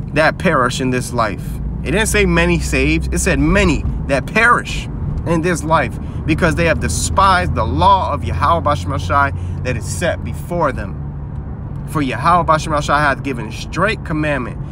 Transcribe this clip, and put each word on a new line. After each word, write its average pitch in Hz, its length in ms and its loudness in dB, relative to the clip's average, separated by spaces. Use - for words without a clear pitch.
that 147 240 2
perish 135 460 0
in 127 80 0
this 123 240 -2
life." 110 440 -2
It 131 100 -2
didn't 214 160 2
say 208 180 4
many 170 340 4
saved. 151 520 0
It 170 60 0
said 165 220 2
many 156 440 4
that 135 200 0
perish 220 640 2
in 165 140 0
this 160 240 0
life 156 340 0
because 160 280 2
they 170 120 2
have 151 120 2
despised 180 760 2
the 117 100 0
law 175 480 2
of 135 100 -4
Yahweh 143 380 2
Bashem 147 400 -2
Shai 143 320 2
that 127 120 -2
is - 80 -6
set - 380 -2
before 165 500 -2
them. 104 220 -6
For 156 160 -2
Yahweh 147 420 2
Bashem 156 380 2
Shai 147 180 2
hath 135 220 2
given 120 280 -4
straight 185 540 -2
commandment 147 540 -2